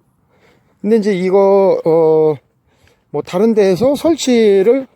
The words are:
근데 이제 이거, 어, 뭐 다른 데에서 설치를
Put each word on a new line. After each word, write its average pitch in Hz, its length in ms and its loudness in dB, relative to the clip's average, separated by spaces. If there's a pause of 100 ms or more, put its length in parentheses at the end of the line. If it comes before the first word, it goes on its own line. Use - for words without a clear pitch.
(800)
근데 214 160 0
이제 208 160 -2
이거, 196 720 0
어, 160 520 0 (760)
뭐 147 140 -8
다른 214 320 -2
데에서 202 400 0
설치를 240 1000 0